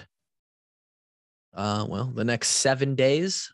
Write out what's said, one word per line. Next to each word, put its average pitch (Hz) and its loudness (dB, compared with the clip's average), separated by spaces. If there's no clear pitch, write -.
uh, 104 0
well, 104 -4
the 113 -4
next 117 0
seven 135 2
days, 151 2